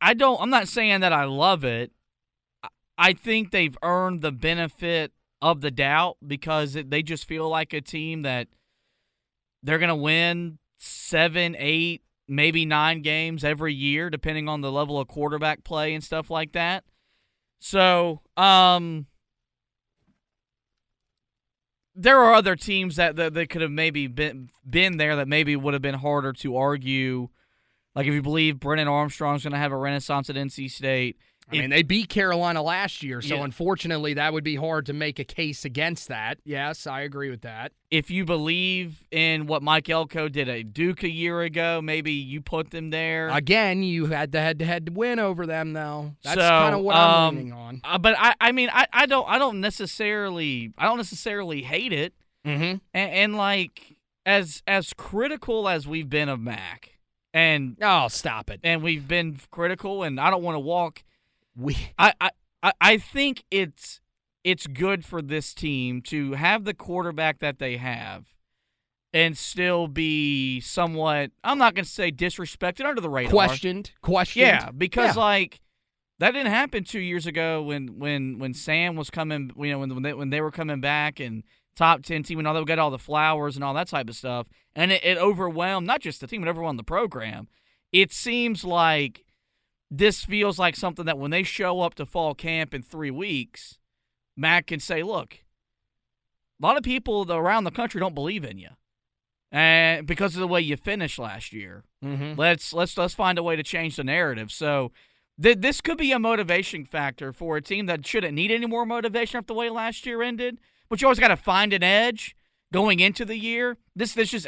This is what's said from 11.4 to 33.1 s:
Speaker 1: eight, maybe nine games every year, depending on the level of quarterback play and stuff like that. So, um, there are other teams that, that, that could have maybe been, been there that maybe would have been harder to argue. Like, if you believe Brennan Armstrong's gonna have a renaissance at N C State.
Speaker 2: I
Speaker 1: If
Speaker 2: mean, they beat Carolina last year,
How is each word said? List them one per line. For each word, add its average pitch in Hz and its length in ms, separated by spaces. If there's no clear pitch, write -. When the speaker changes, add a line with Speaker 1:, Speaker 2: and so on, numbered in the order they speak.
Speaker 1:
eight, 165 460
maybe 160 380
nine 156 360
games 156 440
every 151 280
year, 143 360
depending 156 400
on 151 100
the 139 120
level 143 280
of 131 80
quarterback 151 560
play 156 300
and 156 100
stuff 160 260
like 160 220
that. 175 320
So, 175 600
um, 180 720
there 247 260
are 233 120
other 196 220
teams 185 400
that, 160 220
that, 160 160
that 165 160
could 165 120
have 156 100
maybe 147 360
been, 131 440
been 180 260
there 151 220
that 139 100
maybe 147 300
would 139 160
have 139 80
been 135 140
harder 139 360
to 127 240
argue. 131 720
Like, 139 140
if 147 60
you 147 80
believe 151 380
Brennan 147 280
Armstrong's 143 560
gonna 143 140
have 143 160
a 135 40
renaissance 139 520
at 135 80
N 139 120
C 135 200
State. 127 480
Speaker 2:
I 156 40
Speaker 1:
If 147 60
Speaker 2:
mean, 135 100
they 151 100
beat 190 280
Carolina 175 520
last 180 400
year, 127 220